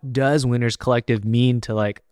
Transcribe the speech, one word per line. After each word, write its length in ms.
does 320
Winners 320
Collective 480
mean 360
to, 140
like, 260